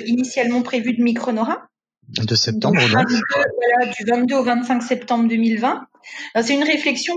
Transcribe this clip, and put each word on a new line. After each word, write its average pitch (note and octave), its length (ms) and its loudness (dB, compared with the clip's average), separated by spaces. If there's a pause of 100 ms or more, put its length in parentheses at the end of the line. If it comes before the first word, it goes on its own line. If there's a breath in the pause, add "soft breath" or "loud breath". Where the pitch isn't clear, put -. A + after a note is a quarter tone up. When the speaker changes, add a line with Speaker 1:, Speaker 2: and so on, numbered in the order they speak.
Speaker 1:
initialement A#3+ 560 0
prévues A#3+ 320 -2
de A#3 100 0
Micronora. A#3 640 -2 (400)
Speaker 2:
De A2 260 -2
septembre, A2+ 460 2
Speaker 1:
Donc, A#2+ 100 4
Speaker 2:
donc. B3+ 80 4
Speaker 1:
vingt-deux, B3 220 2 (120)
voilà, A#3+ 600 0
du G#3+ 120 -10
vingt-deux A#3+ 300 2
au C4 80 2
vingt-cinq A#3+ 400 0
septembre A#3+ 460 0
deux A3+ 80 2
mille A3+ 240 2
vingt. C4 260 -2 (480 loud breath)
Alors, A3+ 100 2
c'est C#4 100 0
une C#4+ 100 2
réflexion D4 520 -2